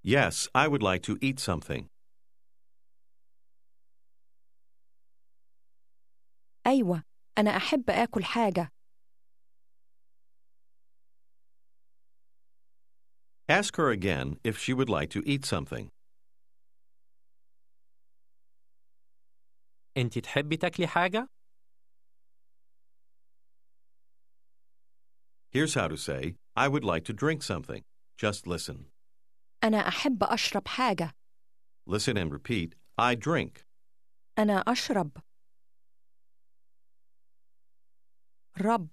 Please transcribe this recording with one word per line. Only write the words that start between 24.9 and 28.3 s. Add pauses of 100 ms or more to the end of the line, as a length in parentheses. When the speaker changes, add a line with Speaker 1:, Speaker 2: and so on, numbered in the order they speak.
Speaker 1:
Here's
how
to
say, (200)
"I
would
like
to
drink
something." (340)
Just